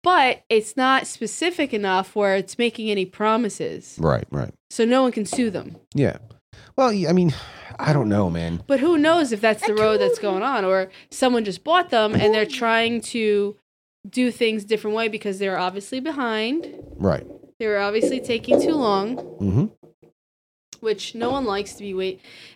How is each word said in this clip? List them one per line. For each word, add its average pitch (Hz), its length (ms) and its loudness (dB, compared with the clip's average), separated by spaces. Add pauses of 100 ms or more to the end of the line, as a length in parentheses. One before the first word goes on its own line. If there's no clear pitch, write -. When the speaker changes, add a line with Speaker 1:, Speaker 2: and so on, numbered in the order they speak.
Speaker 1:
But 320 460 4
it's 220 260 0
not 262 320 2
specific 320 680 -4
enough 190 440 -2
where 196 180 2
it's 196 220 -4
making 226 340 -2
any 190 140 -2
promises. 208 920 -2
Speaker 2:
Right, 69 340 2
right. 69 220 -6 (160)
Speaker 1:
So - 140 -2
no 254 200 4
one 247 100 2
can 214 120 -4
sue 240 240 -2
them. 170 280 -10 (160)
Speaker 2:
Yeah. 131 240 0 (580)
Well, 262 140 4
y-, 196 180 0
I 165 60 4
mean, 175 200 4 (460)
I 151 140 2
don't 123 160 2
know, 101 200 4
man. 82 380 -4
Speaker 1:
But 269 140 2
who 330 160 4
knows 311 340 4
if 208 80 -2
that's 220 260 0
the 440 80 0
road 214 280 4
that's 466 180 2
going 359 240 -2
on, 240 220 0
or 190 260 0 (200)
someone 247 340 0
just 180 180 -6
bought 349 260 2
them 214 240 2
and 427 200 4
they're 220 120 2
trying 233 560 0
to 208 540 0 (540)
do 247 220 0
things 220 340 0
a - 20 -18
different 214 300 -2
way 226 100 0
because 208 320 -6
they're 190 180 -2
obviously 196 440 -4
behind. 254 640 -4 (300)
Speaker 2:
Right. 85 280 0 (320)
Speaker 1:
They 220 100 -6
were 208 120 0
obviously 220 400 0
taking 247 420 0
too 320 140 2
long. 214 400 0
Speaker 2:
Mm-hmm. 101 500 0 (1160)
Speaker 1:
Which 214 340 -4
no 233 160 -2
one 269 140 -2
likes 202 300 -4
to 208 80 -16
be 196 100 -8
wait-, 190 280 -6 (340)